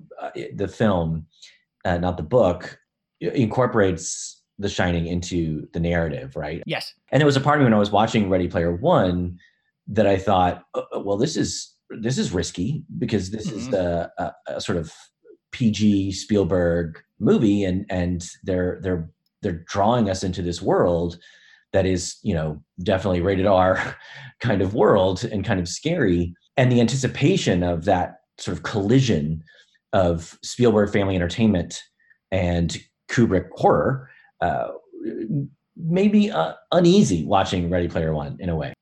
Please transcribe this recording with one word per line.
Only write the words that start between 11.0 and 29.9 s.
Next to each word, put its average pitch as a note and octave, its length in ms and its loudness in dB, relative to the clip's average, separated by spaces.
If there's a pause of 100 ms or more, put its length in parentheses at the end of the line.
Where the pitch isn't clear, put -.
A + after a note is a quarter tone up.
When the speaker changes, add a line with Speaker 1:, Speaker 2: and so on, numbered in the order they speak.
Speaker 1:
well, G2 160 -2
this C#3+ 200 -2
is, - 380 -6 (140)
this B2 300 -6
is G#3 140 -2
risky F#2+ 520 -4 (140)
because F#2+ 320 -2
this G#2+ 200 -8
is G2+ 120 -10
Speaker 2:
Mm-hmm. - 80 -8
Speaker 1:
the, F2 480 -2
uh, F2 120 -6 (180)
a C2+ 120 -6
sort G2 160 -4
of D#2+ 160 -6 (580)
P A2 200 0
G G2+ 420 0
Spielberg F2 880 0 (180)
movie, G#2+ 460 2
and, F#2 240 -2
and F2+ 400 -4 (160)
they're, F2+ 380 -2
they're, E2+ 280 -4 (320)
they're E2+ 240 -6
drawing G#2 440 2
us F#2 120 -4
into F#2 200 -4
this F2 180 -4
world F2+ 580 0 (540)
that F#2+ 140 2
is, F#2 360 -2
you G#2 120 -2
know, D#2 280 -4 (200)
definitely F#2 400 0
rated F#2+ 240 2
R F#2 500 2 (220)
<laughs> - 220 -20
kind G#2+ 200 0
of G2 140 -2
world G#2+ 500 4
and G#2+ 200 -4
kind G2 140 -2
of E2+ 80 -2
scary." F2+ 680 0 (220)
And B2+ 140 4
the A#2+ 100 4
anticipation B2 840 2
of F2 240 -2
that F2+ 340 0 (180)
sort F2+ 180 -8
of - 60 -12
collision G2 800 0 (500)